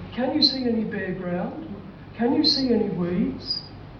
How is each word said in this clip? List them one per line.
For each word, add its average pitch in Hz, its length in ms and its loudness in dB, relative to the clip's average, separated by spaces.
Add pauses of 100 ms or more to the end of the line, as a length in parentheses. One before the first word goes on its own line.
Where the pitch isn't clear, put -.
(160)
Can 285 180 2
you 302 80 2
see 262 220 2
any 220 200 2
bare 190 300 -2
ground? 185 600 -4 (420)
Can 240 160 4
you 302 100 4
see 262 300 4
any 202 160 4
weeds? 180 720 0 (380)